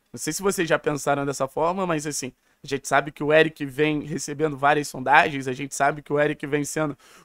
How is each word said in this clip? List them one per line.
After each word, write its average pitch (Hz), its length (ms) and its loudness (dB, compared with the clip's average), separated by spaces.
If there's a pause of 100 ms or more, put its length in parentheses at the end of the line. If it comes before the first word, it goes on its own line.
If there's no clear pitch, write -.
(140)
Não 123 60 -12
sei 156 120 -6
se 190 120 -6
vocês 185 260 0
já 156 80 4
pensaram 143 480 -2
dessa 139 220 -4
forma, 180 400 -2
mas 156 180 -2
assim, 139 260 -6 (320)
a 147 40 -18
gente 139 200 -6
sabe 147 240 2
que - 120 -8
o 147 100 2
Eric 156 320 4
vem 151 360 0
recebendo 147 540 -4
várias 143 320 2
sondagens, 139 600 2
a 127 60 -2
gente 139 200 -10
sabe 143 300 0
que - 100 -6
o 143 60 4
Eric 151 260 0
vem 147 180 0
sendo 151 320 -2 (300)